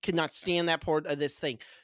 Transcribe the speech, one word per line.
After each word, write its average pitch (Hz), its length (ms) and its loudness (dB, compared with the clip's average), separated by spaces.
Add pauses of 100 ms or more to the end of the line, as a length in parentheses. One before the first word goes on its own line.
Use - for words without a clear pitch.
Could 170 140 2
not 160 180 2
stand 175 340 0
that 160 140 2
part 156 240 0
of 147 120 -2
this 143 200 -2
thing. 131 200 -4 (260)